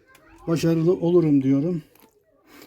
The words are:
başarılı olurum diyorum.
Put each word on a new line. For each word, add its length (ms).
başarılı 440
olurum 500
diyorum. 400